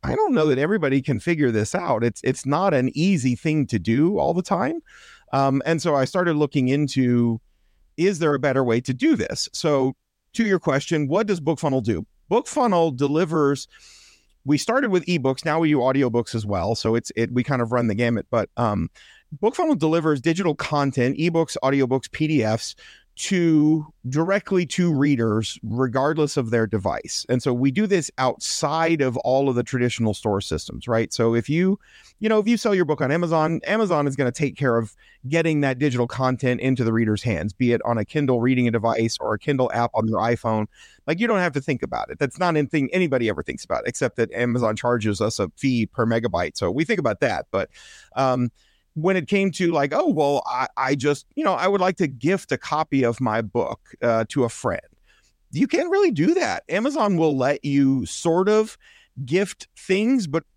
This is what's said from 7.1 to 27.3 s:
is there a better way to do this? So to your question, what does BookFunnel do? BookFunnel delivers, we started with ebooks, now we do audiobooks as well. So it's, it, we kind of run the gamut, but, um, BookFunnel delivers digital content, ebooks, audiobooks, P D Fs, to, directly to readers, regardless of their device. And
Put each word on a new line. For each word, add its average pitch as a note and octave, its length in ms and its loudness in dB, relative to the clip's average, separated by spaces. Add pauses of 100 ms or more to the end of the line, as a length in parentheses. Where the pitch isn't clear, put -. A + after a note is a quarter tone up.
is F3 240 0
there D3+ 140 2
a C#3 60 0
better C3+ 240 2
way A#2+ 180 2
to B2+ 120 -4
do C#4 220 2
this? - 380 -4
So C3+ 400 0 (400)
to A3+ 100 0
your G3 160 2
question, D3 480 0
what G3 200 0
does F#3+ 120 0
BookFunnel C#3 440 0
do? G2 220 -2 (240)
BookFunnel F#3 680 0
delivers, D3 680 0 (800)
we D3 120 2
started B3 320 0
with F#3 160 0
ebooks, C3+ 400 0
now D#3+ 140 0
we E3 100 2
do D3 80 4
audiobooks B2+ 560 0
as A2+ 100 -2
well. G2+ 300 -2
So A2+ 220 0
it's, - 200 -4
it, A#2 160 -2
we B2 120 0
kind C3 180 -2
of A2+ 100 -2
run A#2+ 160 0
the G#2 80 0
gamut, A#2 360 0
but, A2+ 260 0
um, G#2 320 0 (540)
BookFunnel D4 340 0
delivers D#3 440 2
digital E3 340 0
content, C#3 640 0
ebooks, E3 440 0
audiobooks, C3+ 500 0
P D#3+ 160 -2
D D3+ 160 2
Fs, A2 320 -2 (420)
to, D#3 680 2 (240)
directly F3+ 560 0
to F3 280 0
readers, A#2 680 0
regardless C3 720 0
of A#2 160 -2
their A2+ 160 2
device. - 640 -4
And B2 120 0